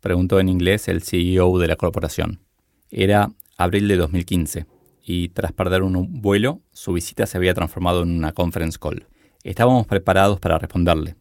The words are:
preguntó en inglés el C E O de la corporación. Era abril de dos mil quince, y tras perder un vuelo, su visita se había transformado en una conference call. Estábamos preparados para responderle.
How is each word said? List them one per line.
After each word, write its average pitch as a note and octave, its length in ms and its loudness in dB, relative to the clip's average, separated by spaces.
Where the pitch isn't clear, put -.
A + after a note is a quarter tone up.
preguntó F2+ 380 2
en F#2+ 80 2
inglés F#2 400 0
el F2 140 -2
C - 160 -4
E F2+ 220 2
O F2+ 180 4
de F2 80 2
la D#2+ 120 0
corporación. - 640 -4
Era G2+ 400 2
abril G2 300 2
de G2+ 100 4
dos D#2+ 140 0
mil F2 120 0
quince, E2 440 -4
y F2 280 -4
tras - 220 -6
perder F#2 300 0
un F#2 400 -2
vuelo, G#2 400 0
su - 220 -8
visita F2 320 -4
se - 120 -8
había F2+ 180 2
transformado F2 480 -2
en F2 80 -2
una D#2+ 220 -2
conference E2+ 440 -4
call. - 300 -10
Estábamos A#2 460 2
preparados F#2+ 520 2
para E2 200 0
responderle. E2+ 600 0